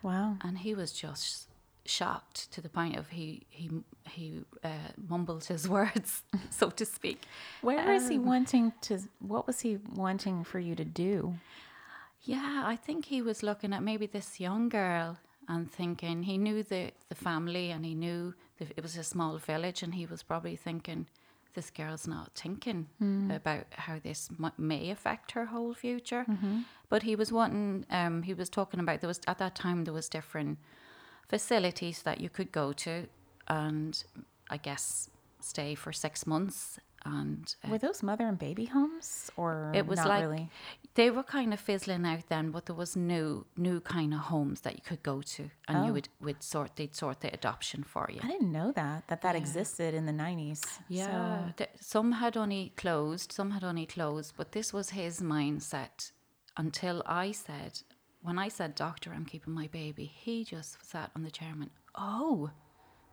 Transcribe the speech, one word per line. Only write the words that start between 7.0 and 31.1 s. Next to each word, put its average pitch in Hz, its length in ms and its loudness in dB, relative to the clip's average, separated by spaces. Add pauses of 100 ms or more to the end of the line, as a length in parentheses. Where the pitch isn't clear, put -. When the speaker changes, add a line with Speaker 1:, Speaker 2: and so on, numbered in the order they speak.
Speaker 1:
Where 294 320 4
was 254 160 6
he 311 80 4
Speaker 2:
Um, 247 80 4
Speaker 1:
wanting 247 480 8 (100)
to, 190 180 0 (180)
what 202 280 -2
was 247 140 0
he 220 160 2 (180)
wanting 190 500 0
for - 140 -4
you 170 180 0
to 160 80 -2
do? 175 500 2 (880)
Speaker 2:
Yeah, 269 420 0
I 233 120 2
think 302 300 -4
he 262 140 0
was 226 220 0
looking 208 320 0
at 190 80 0
maybe 214 240 0
this - 340 -6
young 214 300 2
girl 175 480 2 (280)
and 170 240 0
thinking, 170 520 -2
he 190 160 2
knew 214 240 2
the, 190 300 -2 (180)
the 175 40 -8
family, 170 560 0
and 160 140 -2
he 160 100 -2
knew 170 400 -2 (240)
the, 160 80 -6 (100)
it 160 60 -4
was 165 140 -8
a 160 80 -6
small 160 320 0
village, 165 460 -2
and 175 120 -2
he 170 120 -2
was 170 160 -8
probably 170 340 -2
thinking, 165 500 -4 (460)
"This 170 180 -8
girl's 156 380 -6
not 160 260 -6
thinking 185 540 -4 (100)
Speaker 1:
Mm. 196 380 2
Speaker 2:
about - 360 -2
how 160 260 -6
this 156 320 -8 (120)
m-, 160 140 -2
may 156 320 0
affect - 440 -2
her 233 140 -2
whole 233 280 -4
future." 247 520 -2
Speaker 1:
Mm-hmm. 208 340 2 (280)
Speaker 2:
But 220 140 6
he 220 120 2
was 214 160 2
wanting, 208 600 4
um, 170 320 4
he 185 100 -2
was 180 160 -2
talking 190 320 2
about, 165 220 2
there 175 60 2
was, 175 180 -2
at 180 100 2
that 185 180 0
time, 175 300 2
there 160 80 -2
was 160 160 -2
different 151 500 -2 (720)